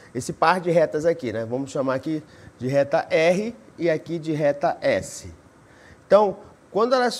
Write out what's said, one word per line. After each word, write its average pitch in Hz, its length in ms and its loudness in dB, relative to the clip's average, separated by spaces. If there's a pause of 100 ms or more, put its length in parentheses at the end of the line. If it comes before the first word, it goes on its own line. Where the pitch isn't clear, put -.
(140)
esse 131 200 -8
par 175 260 2
de 170 120 -2
retas 156 340 2
aqui, 165 260 0
né? 113 140 -4
Vamos 131 260 -6
chamar 135 220 -2
aqui 151 300 -4 (340)
de 120 100 -6
reta 139 440 2
R 180 440 2 (220)
e 170 120 0
aqui 156 280 -2
de 156 160 -4
reta 147 480 0
S. 95 500 -2 (760)
Então, 196 320 4 (340)
quando 233 240 0
elas 247 240 0